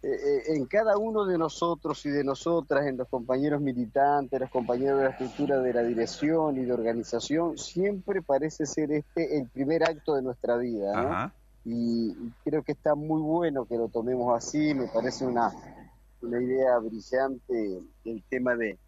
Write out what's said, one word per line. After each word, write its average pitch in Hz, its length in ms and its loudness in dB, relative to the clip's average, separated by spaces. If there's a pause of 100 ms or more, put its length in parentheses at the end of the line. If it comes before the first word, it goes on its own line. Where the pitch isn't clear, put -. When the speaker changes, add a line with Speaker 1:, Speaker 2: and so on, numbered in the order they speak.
Speaker 1:
eh, 139 460 0
en 147 180 0
cada 214 320 2
uno 214 280 0
de 180 120 0
nosotros 160 680 -2
y 147 40 -2
de 143 140 2
nosotras, 143 640 0
en 131 100 -2
los 127 120 -6
compañeros 135 520 0
militantes, 135 800 2
los 127 100 -4
compañeros 127 480 2
de 135 60 4
la 131 60 4
estructura 135 500 0
de 127 140 2
la 120 80 4
dirección 139 760 2
y 131 80 -2
de 123 80 0
organización, 120 880 0
siempre 190 640 -2
parece 151 440 0
ser 147 260 -2
este 151 460 0
el 123 100 -4
primer 151 360 2
acto 160 300 0
de 135 80 2
nuestra 123 340 0
vida, 113 380 0
¿no? 98 180 0
Speaker 2:
Ajá. 113 200 -2 (360)
Speaker 1:
Y, 117 440 0
y 117 200 -10 (120)
creo 151 180 0
que 151 100 -6
está 147 220 0
muy 156 260 -2
bueno 156 460 0
que 120 100 -4
lo 117 120 0
tomemos 120 480 0
así, 151 360 0
me 131 140 0
parece 127 400 -2
una, 120 240 2 (720)
una 120 180 -2
idea 127 380 4
brillante 113 1000 -2 (240)
el 110 260 -8
tema 127 240 0
de 110 340 -4